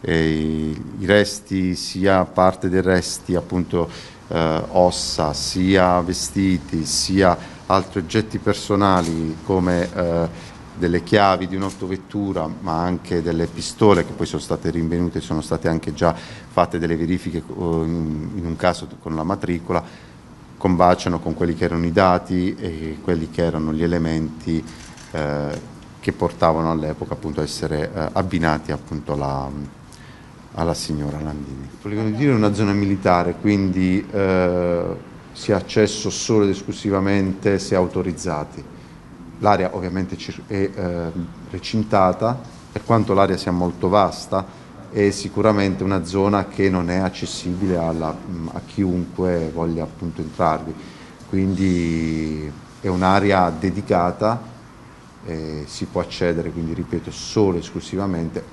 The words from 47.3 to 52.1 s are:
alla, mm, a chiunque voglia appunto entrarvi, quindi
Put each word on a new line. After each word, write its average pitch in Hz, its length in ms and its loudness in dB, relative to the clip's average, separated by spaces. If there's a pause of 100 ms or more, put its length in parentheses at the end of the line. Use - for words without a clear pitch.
alla, 82 380 -2
mm, 82 380 -8
a 90 120 -8
chiunque 90 880 -2
voglia 82 300 -2
appunto 82 380 -8
entrarvi, 80 520 -2 (560)
quindi 82 1200 0 (320)